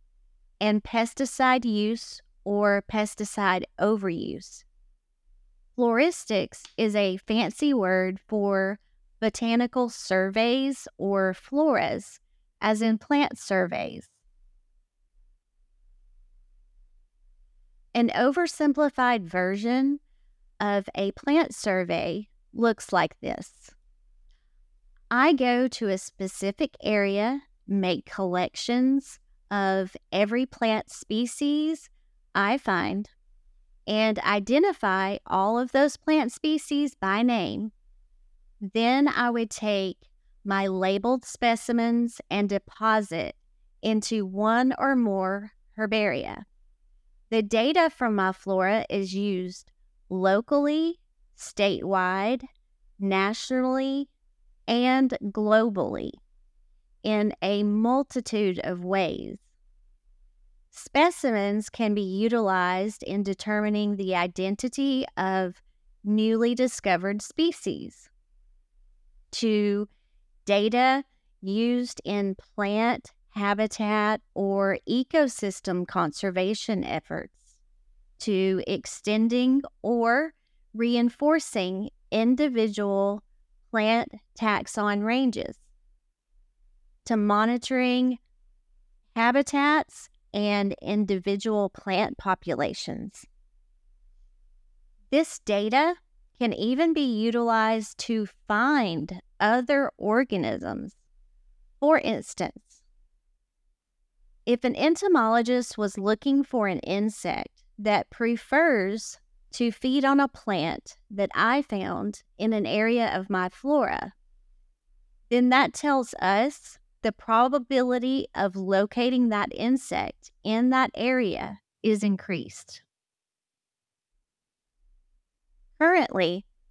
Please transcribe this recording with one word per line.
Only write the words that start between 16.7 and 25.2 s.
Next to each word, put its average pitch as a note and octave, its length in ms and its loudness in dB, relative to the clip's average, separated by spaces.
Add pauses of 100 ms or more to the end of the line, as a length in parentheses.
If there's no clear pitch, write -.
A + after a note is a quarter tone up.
An A#3 140 4
oversimplified C4+ 1120 2
version G#3+ 800 0 (580)
of G3+ 340 0
a G3 200 -4
plant - 420 0
survey F#3 720 -2 (260)
looks A3+ 400 0
like E3 280 0
this. - 500 -10 (1400)
I C4+ 240 6